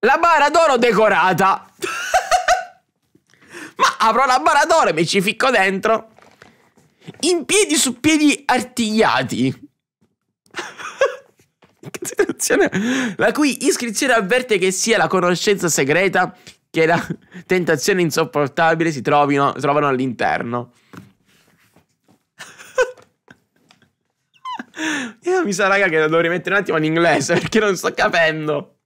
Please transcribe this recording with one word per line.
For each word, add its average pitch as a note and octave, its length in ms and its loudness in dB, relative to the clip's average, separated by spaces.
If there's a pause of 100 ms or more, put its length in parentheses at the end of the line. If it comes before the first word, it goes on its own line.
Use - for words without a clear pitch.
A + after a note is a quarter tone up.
La C4+ 160 2
bara D#4+ 320 4
d'oro D#4 280 4
decorata. G3 880 2 (120)
<laughs> - 2000 -6
Ma - 200 0
apro A3+ 280 2
la C4 140 2
bara D#4 260 2
d'oro D#4+ 240 4
e E3+ 40 -2
mi D#3+ 140 0
ci G3 140 0
ficco A3 280 0
dentro. G#3 640 0 (1080)
In E4+ 240 -2
piedi A#3+ 300 0
su B3 240 -2
piedi D4+ 460 2
artigliati. D#3+ 1200 -2 (840)
<laughs> - 1400 -10
Che - 120 -14
situazione. - 680 -2 (460)
La G#3+ 160 0
cui C4+ 340 -2
iscrizione B3 480 -2
avverte A3+ 440 0
che F#3 140 0
sia G#3+ 260 0
la E3 100 2
conoscenza F3+ 600 0
segreta F3 680 0 (340)
che D#3+ 160 2
la D#3+ 160 2 (440)
tentazione F3+ 560 0
insopportabile E3 920 0
si C#3 100 -8
trovino, C#3+ 520 2
trovano C#3+ 340 0
all'interno. A#2+ 840 -4 (1600)
<laughs> - 3000 -10
Io F4+ 220 0
mi G#3 80 -4
sa, G3 140 0
raga, G3 200 2
che D#3+ 120 0
lo D#3 80 2
dovrei E3 220 2
mettere F3+ 260 -4
un G3+ 60 2
attimo F#3 160 -2
in D#3 60 0
inglese D#3 520 2
perché F3+ 240 0
non G3+ 180 0
sto F#3 160 -4
capendo. D#3+ 920 -2